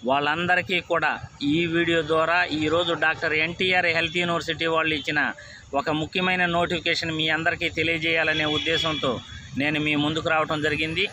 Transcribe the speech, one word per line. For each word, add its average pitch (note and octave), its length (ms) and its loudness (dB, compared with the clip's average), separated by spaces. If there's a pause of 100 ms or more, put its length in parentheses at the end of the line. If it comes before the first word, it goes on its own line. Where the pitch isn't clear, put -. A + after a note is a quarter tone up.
వాళ్ళందరికీ E3+ 760 2
కూడా D#3 380 0 (240)
ఈ D3+ 240 2
వీడియో E3 360 2
ద్వారా D#3+ 420 2
ఈరోజు D#3 480 0 (140)
డాక్టర్ D#3 280 0
ఎన్టీఆర్ F3 520 0
హెల్త్ E3 300 0
యూనివర్సిటీ E3 500 -2
వాళ్ళు D#3+ 280 2
ఇచ్చిన C#3+ 380 0 (420)
ఒక C#3 160 0
ముఖ్యమైన F3+ 560 0
నోటిఫికేషన్ E3+ 720 0
మీ D#3+ 100 0
అందరికీ D#3+ 400 0
తెలియజేయాలనే D#3+ 760 0
ఉద్దేశంతో D3+ 760 0 (380)
నేను D3+ 220 0
మీ D3+ 140 2
ముందుకు D#3 340 0
రావటం D#3 340 0
జరిగింది. D#3+ 500 0